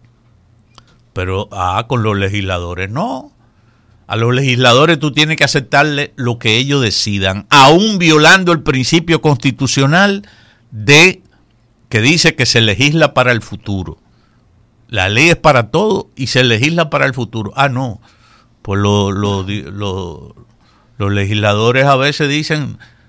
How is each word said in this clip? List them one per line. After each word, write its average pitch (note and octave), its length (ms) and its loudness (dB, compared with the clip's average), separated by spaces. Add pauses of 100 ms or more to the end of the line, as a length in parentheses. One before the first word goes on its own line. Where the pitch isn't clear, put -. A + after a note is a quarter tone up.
(1120)
pero, F#2 380 -4
ah, F#2+ 360 -4
con A#2+ 160 -2
los G#2 140 0
legisladores F#2+ 720 -4
no. B3+ 420 -8 (760)
A G#2+ 80 -6
los A#2 180 0
legisladores B2+ 680 2
tú D3 120 -4
tienes D3+ 260 -2
que D3+ 60 0
aceptarle C#3+ 720 -2
lo A#2+ 240 -4
que A2+ 180 0
ellos C#3 240 0
decidan, G2 680 -2
aún E3+ 500 4
violando E3+ 520 4
el D#3 100 0
principio D#3 600 0
constitucional D3 1040 0 (440)
de D3 500 2 (680)
que G#2+ 120 0
dice D#3+ 340 2
que B2 100 0
se A#2 160 2
legisla C#3 520 2
para B2 180 2
el A2+ 100 -2
futuro. F#2 580 -8 (880)
La F#2+ 220 -2
ley C3 200 2
es E3 60 4
para B2+ 340 2
todo F#3 460 -2
y C3 120 -6
se B2+ 160 2
legisla D3 460 0
para C#3+ 160 0
el C3+ 80 -2
futuro. A2 420 -8
Ah, C#3 140 0
no. B2 320 -6 (600)
Pues G2 180 -4
lo, G2+ 320 0
lo, G2+ 320 -4
di-, G2+ 180 -8
lo, F2+ 760 -10 (600)
los G2+ 140 -2
legisladores G#2+ 760 2
a C#3 100 4
veces C#3+ 340 -2
dicen, D3 480 -4 (320)